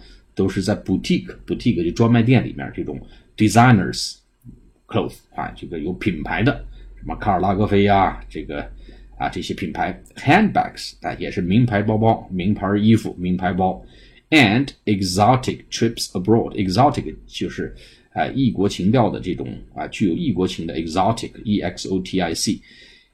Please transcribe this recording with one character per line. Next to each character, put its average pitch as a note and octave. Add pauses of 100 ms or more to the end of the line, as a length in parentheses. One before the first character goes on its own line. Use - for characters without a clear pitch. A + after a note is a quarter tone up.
(340)
都 F#2+
是 G2
在 F#2+
boutique，boutique -
就 E2+
专 A#2
卖 A#2
店 A2+
里 -
面 C#2
这 -
种 C#2+ (380)
designers G#2+ (680)
clothes - (160)
啊， -
这 -
个 E2
有 E2+
品 D#2+
牌 E2
的， - (320)
什 -
么 D#2
卡 G#2
尔 F2+
拉 F#2+
格 G2+
菲 G2+
啊， F#2+
这 D2+
个， C#2+ (480)
啊， -
这 F2+
些 -
品 -
牌， F2+ (180)
handbags， -
啊， E2+
也 D#2+
是 G2
名 G2
牌 G#2
包 G#2+
包、 A2
名 F#2
牌 G2+
衣 A2
服、 F2+
名 F2+
牌 F#2
包， F#2 (480)
and C3+ (180)
exotic G2+ (100)
trips -
abroad。 G2
Exotic G2 (120)
就 F2+
是， - (380)
啊， D#2+
异 B2
国 G2
情 G2
调 A2+
的 A1
这 F2+
种， C2 (280)
啊， D2+
具 -
有 D#2+
异 A#2+
国 F2+
情 E2+
的 E2
exotic，E F#2+
X -
O F#2
T F#2
I E2
C， - (540)